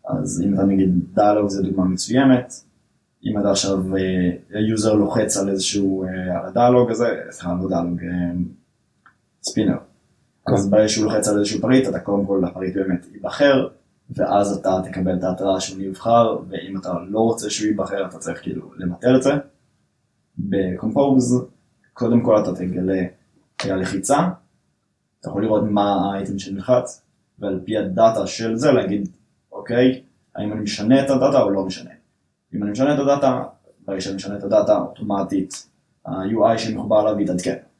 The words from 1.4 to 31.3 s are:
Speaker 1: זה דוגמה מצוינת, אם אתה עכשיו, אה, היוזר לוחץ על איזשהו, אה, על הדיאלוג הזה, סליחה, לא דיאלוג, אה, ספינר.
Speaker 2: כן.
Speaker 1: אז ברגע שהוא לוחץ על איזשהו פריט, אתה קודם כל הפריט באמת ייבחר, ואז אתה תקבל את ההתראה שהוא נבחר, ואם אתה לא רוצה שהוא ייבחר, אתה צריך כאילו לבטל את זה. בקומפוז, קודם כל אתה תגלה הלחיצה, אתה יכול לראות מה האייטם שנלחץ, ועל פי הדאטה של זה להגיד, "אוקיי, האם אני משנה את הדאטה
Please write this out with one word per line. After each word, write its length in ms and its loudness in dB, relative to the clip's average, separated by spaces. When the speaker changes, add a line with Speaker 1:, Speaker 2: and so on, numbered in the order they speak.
Speaker 1:
זה 140 -2
דוגמה 220 0
מצוינת, 680 2
אם 140 -2
אתה 120 2
עכשיו, 460 0
אה, 40 0
היוזר 360 2
לוחץ 420 2
על 120 0
איזשהו, 560 0
אה, 40 -4
על 60 -10
הדיאלוג 440 4
הזה, 160 0
סליחה, 320 -6
לא 60 -4
דיאלוג, 360 -2
אה, 40 -8
ספינר. 340 0
Speaker 2:
כן. 80 2
Speaker 1:
אז 160 2
ברגע 180 6
שהוא 160 0
לוחץ 240 0
על 100 2
איזשהו 220 -2
פריט, 280 4
אתה 100 -4
קודם 280 -2
כל 180 0
הפריט 300 -6
באמת 400 -2
ייבחר, 540 2
ואז 480 0
אתה 260 0
תקבל 340 -2
את 60 -4
ההתראה 360 -2
שהוא 220 -10
נבחר, 560 2
ואם 280 -10
אתה 160 -6
לא 120 -2
רוצה 300 0
שהוא 180 -2
ייבחר, 380 -2
אתה 120 -16
צריך 240 -10
כאילו 340 -10
לבטל 400 0
את 60 4
זה. 100 2
בקומפוז, 1040 0
קודם 280 2
כל 220 4
אתה 120 -2
תגלה 480 -2
הלחיצה, 640 -2
אתה 80 -12
יכול 140 -4
לראות 280 2
מה 420 0
האייטם 260 -6
שנלחץ, 640 -2
ועל 260 -6
פי 120 -4
הדאטה 500 2
של 300 -4
זה 160 4
להגיד, 360 0
"אוקיי, 500 2
האם 160 -6
אני 80 -6
משנה 440 2
את 60 -2
הדאטה 320 4